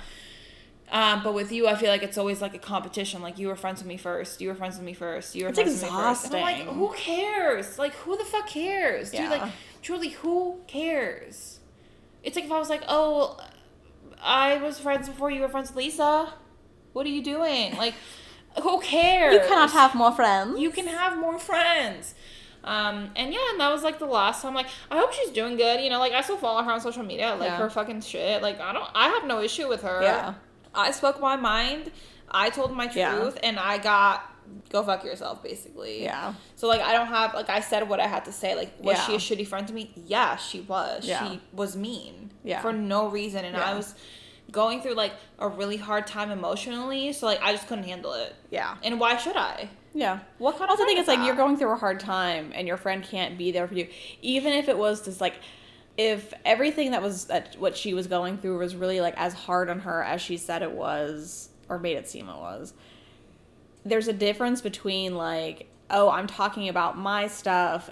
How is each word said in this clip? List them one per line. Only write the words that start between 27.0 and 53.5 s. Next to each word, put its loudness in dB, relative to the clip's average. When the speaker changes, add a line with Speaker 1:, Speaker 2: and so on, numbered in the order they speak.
Speaker 1:
media. -2
I 0
like 0
Speaker 2:
Yeah. 0
Speaker 1:
her 2
fucking -4
shit. -2
Like, -2
I -4
don't, -4
I 8
have 2
no 0
issue -2
with -2
her. -2
Speaker 2:
Yeah. 4
Speaker 1:
I 4
spoke 2
my 2
mind. 0
I 4
told 0
my -4
Speaker 2:
Yeah. 2
Speaker 1:
truth, 0
and 2
I 0
got 6
go 2
fuck 0
yourself, -8
basically. -10
Speaker 2:
Yeah. -4
Speaker 1:
So, -2
like, 6
I 4
don't 4
have, 2
like, -4
I 2
said 0
what 2
I 4
had -2
to -12
say. -2
Like, -6
was 4
she 0
a 4
Speaker 2:
Yeah. 0
Speaker 1:
shitty -2
friend -4
to -8
me? -8
Yeah, 2
she -8
was. -2
Speaker 2:
Yeah. -2
Speaker 1:
She -10
was -4
mean -10
Speaker 2:
Yeah. -4
Speaker 1:
for 0
no 2
reason. -4
And -8
I 0
Speaker 2:
Yeah. -2
Speaker 1:
was -8
going 2
through, -4
like, 0
a 0
really -4
hard -2
time -4
emotionally, -4
so, -4
like, 2
I 4
just -6
couldn't -6
handle -6
it. -6
Speaker 2:
Yeah. -2
Speaker 1:
And -2
why 4
should -2
I? -2
Speaker 2:
Yeah. 0
Speaker 1:
What 2
kind -6
of 4
Speaker 2:
Also, 4
I 4
Speaker 1:
friend 4
Speaker 2:
think 4
Speaker 1:
is 4
Speaker 2:
it's 0
like, 6
Speaker 1:
that? 2
Speaker 2:
you're 2
going 6
through 2
a 4
hard 0
time, -2
and -4
your -2
friend -2
can't -4
be 0